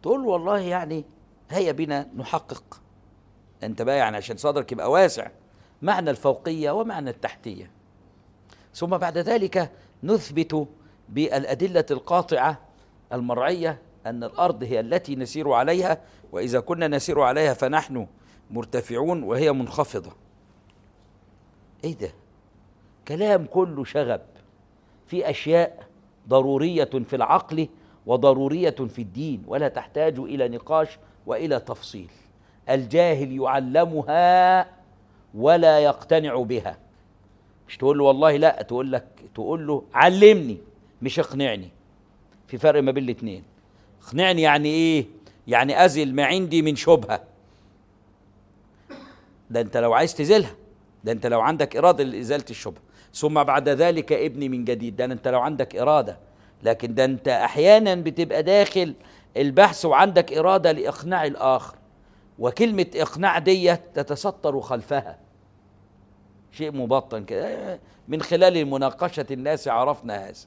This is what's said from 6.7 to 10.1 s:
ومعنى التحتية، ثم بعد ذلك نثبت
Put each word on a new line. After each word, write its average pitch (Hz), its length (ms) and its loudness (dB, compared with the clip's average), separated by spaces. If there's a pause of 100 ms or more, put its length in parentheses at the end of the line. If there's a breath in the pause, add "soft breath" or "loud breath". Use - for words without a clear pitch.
ومعنى 190 380 -6
التحتية، 92 640 -12 (1000 soft breath)
ثم 180 240 -4
بعد 170 200 -4
ذلك 190 540 -2 (320 soft breath)
نثبت 156 640 -2 (420 soft breath)